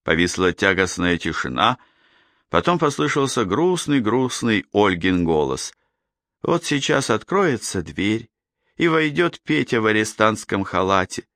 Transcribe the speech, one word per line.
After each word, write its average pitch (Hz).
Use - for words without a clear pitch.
Повисла 87
тягостная 90
тишина, 80
потом 170
послышался 143
грустный-грустный 123
Ольгин 92
голос. 76
Вот 170
сейчас 143
откроется 123
дверь, 95
и 170
войдет 160
Петя 135
в 110
арестантском 107
халате. 95